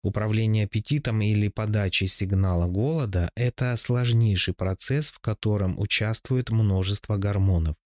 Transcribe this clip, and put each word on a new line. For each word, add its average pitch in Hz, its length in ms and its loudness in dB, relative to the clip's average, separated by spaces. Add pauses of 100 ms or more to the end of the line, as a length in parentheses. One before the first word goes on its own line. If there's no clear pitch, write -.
Управление 107 600 0
аппетитом 113 560 -2
или 104 260 2
подачей 104 600 0
сигнала 92 600 0
голода — 101 680 -2
это 123 420 -2
сложнейший 117 760 2
процесс, 127 560 -2
в - 100 -14
котором 104 600 -2
участвует 110 720 -2
множество 101 680 0
гормонов. 95 580 2 (120)